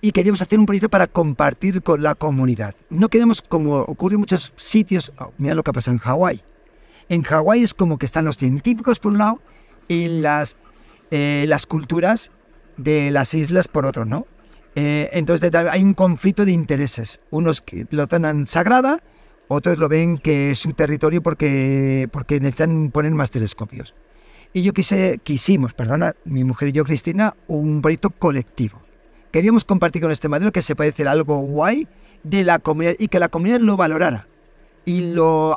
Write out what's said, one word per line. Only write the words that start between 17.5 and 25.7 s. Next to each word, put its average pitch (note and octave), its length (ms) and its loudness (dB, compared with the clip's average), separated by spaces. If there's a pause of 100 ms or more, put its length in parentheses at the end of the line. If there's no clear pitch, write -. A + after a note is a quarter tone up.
que - 300 -10
lo D3 160 -2
toman D#3 400 -2
sagrada, B3+ 560 2 (440)
otros D3+ 300 0
lo D#3 100 0
ven E3 300 2
que C#3+ 320 0
es C3+ 80 -2
su D3+ 160 -6
territorio D3+ 480 0
porque, C3+ 880 0
porque C#3+ 280 -4
necesitan D#3 500 0
poner D3+ 220 -2
más D3 180 -2
telescopios. A#2 640 -8 (580)
Y F#3 120 -2
yo G3 100 2
quise, F#3+ 500 0
quisimos, C#3 520 0